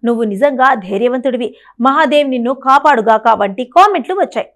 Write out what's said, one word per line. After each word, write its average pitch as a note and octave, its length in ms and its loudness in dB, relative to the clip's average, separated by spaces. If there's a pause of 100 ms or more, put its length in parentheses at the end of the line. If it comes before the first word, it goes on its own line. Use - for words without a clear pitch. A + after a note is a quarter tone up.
నువ్వు A#3 180 0
నిజంగా B3+ 500 0
ధైర్యవంతుడివి, A#3+ 800 -4 (260)
మహాదేవ్ C#4+ 480 2
నిన్ను B3+ 240 -4
కాపాడుగాక" B3+ 760 2
వంటి G#3 360 0
కామెంట్లు F4+ 520 0
వచ్చాయి. F4 400 -4